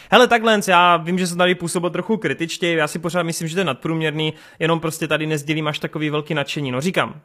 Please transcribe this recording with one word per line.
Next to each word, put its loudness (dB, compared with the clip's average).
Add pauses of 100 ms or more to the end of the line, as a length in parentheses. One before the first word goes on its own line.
(120)
Hele, 8
takhle, 4
já 6
vím, -2
že 0
jsem -6
tady 4
působil -4
trochu -2
kritičtěji, -2
já 2
si -6
pořád -2
myslím, -6
že -8
to 0
je 0
nadprůměrný, -2 (260)
jenom 0
prostě -4
tady 0
nezdílím -2
až -4
takový -4
velký -4
nadšení. -4
No, -2
říkám, -2 (120)